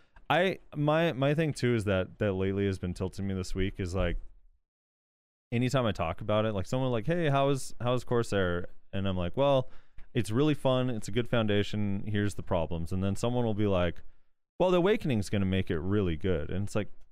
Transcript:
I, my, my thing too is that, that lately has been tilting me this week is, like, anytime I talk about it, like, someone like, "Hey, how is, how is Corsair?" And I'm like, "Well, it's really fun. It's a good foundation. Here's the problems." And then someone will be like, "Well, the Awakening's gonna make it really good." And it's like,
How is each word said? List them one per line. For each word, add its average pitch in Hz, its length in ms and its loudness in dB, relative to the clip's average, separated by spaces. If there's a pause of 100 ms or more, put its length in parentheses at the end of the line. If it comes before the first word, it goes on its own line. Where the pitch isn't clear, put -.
(300)
I, 175 300 2 (160)
my, 151 380 2
my 139 200 0
thing 151 200 0
too 120 220 0
is 104 100 -2
that, 95 340 0
that 104 140 2
lately 95 320 0
has 95 120 0
been 90 160 -6
tilting 95 320 -6
me 98 80 -4
this 92 220 -4
week 95 220 0
is, 92 180 -4
like, 87 220 0 (1400)
anytime 123 320 2
I 101 80 2
talk 85 260 -4
about 107 240 2
it, 110 100 0
like, 95 120 -2
someone 131 260 -2
like, 113 140 -2
"Hey, 165 240 0
how 139 180 4
is, 135 320 -2
how 123 140 0
is 123 100 0
Corsair?" 95 640 2 (240)
And 98 160 -2
I'm 95 80 0
like, 87 220 -2
"Well, 135 320 2 (440)
it's 113 160 0
really 143 240 2
fun. 127 360 2
It's 110 180 -4
a - 60 -4
good 123 160 0
foundation. 104 760 2
Here's 104 260 0
the - 100 -6
problems." 82 480 0
And 95 100 0
then 98 140 0
someone 120 300 0
will 110 80 2
be 104 140 2
like, 90 340 2 (580)
"Well, 180 100 4
the 180 100 4
Awakening's 160 500 2
gonna 101 160 2
make 95 260 0
it 82 80 0
really 92 380 2
good." 80 320 0
And 98 160 -2
it's - 100 -6
like, 180 160 -2 (200)